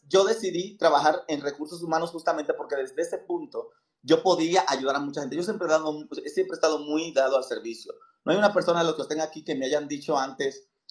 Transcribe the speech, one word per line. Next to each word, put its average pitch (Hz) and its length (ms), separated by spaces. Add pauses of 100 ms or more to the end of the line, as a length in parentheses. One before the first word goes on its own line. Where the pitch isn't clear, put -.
yo 196 160
decidí 196 520
trabajar 156 520
en 147 120
recursos 151 400
humanos 165 300
justamente 156 420
porque 147 220
desde 135 260
ese 180 180
punto 156 500 (320)
yo 160 200
podía 180 460
ayudar 135 300
a - 20
mucha 143 220
gente. 143 160
Yo 175 60
siempre 185 240
he 156 40
dado, 156 200 (200)
siempre 147 400
he - 40
estado 156 240
muy 156 340
dado 135 240
al 123 80
servicio. - 480 (320)
No 160 80
hay 196 40
una 202 160
persona 170 260
de 165 60
los 165 100
que 143 80
estén 156 180
aquí 156 240
que 151 100
me 131 100
hayan 147 220
dicho 143 300
antes, 135 500 (240)